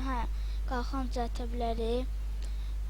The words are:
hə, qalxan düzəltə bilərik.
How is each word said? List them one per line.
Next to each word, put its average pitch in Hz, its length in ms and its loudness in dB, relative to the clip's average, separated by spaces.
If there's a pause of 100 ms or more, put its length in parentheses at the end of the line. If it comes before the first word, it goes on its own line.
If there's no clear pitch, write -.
hə, 254 140 2 (500)
qalxan 254 400 0
düzəltə 233 460 0
bilərik. 233 580 2 (760)